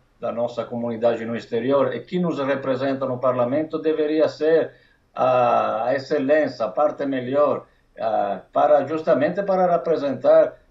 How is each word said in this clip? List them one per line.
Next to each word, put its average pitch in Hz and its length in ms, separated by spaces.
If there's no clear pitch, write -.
da 117 120
nossa 117 320
comunidade 117 640
no 117 100
exterior 123 600
e - 40
que 180 200
nos 160 200
representa 135 640
no 127 140
parlamento 131 600
deveria 156 480
ser 156 440
a, 117 720
a 131 100
excelência, 139 680
a - 40
parte 147 360
melhor, 135 600
a, 104 420
para, 143 320
justamente 160 580
para 185 280
representar. 147 840